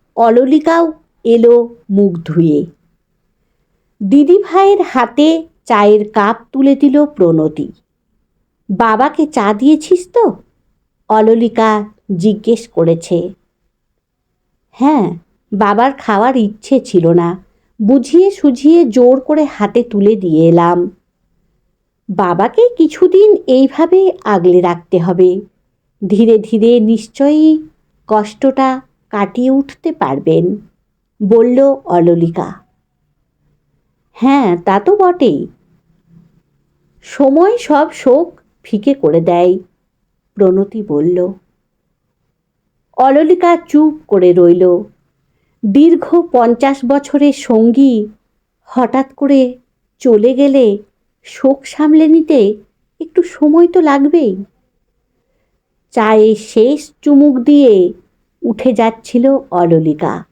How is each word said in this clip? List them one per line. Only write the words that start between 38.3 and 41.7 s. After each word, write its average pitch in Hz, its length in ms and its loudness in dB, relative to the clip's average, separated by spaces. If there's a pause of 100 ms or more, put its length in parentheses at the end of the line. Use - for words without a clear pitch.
ফিকে 226 320 -4
করে 165 260 -2
দেয়," 175 380 0 (760)
প্রণতি 196 480 -2
বলল। 180 500 -4 (1600)